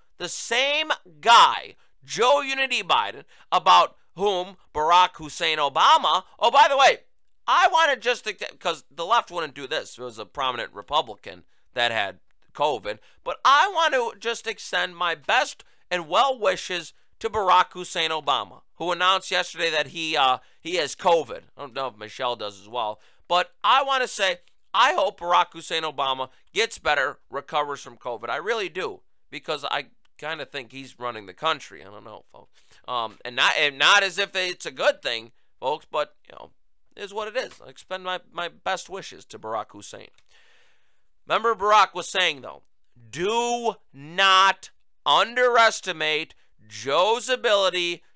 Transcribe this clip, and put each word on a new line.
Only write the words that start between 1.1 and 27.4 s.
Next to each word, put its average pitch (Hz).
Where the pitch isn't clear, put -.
guy, 156
Joe 226
Unity 269
Biden, 131
about 180
whom 185
Barack 175
Hussein 156
Obama, 175
oh, 233
by 302
the 277
way, 240
I 320
wanna 320
just, 226
'cause 165
the 165
left 220
wouldn't 160
do 139
this, 127
it 117
was 117
a 104
prominent 127
Republican 104
that 120
had 101
covid, 113
but -
I 285
want 330
to 240
just 226
extend 180
my 170
best 233
and 175
well 254
wishes 185
to 220
Barack 185
Hussein 170
Obama, 139
who 170
announced 185
yesterday 170
that 147
he, 156
uh, 131
he 165
has 156
covid. 131
I 135
don't 131
know 135
if 107
Michelle 117
does 104
as 101
well, 110
but 175
I 247
wanna 269
say 185
I 269
hope 214
Barack 175
Hussein 165
Obama 135
gets 226
better, 143
recovers 147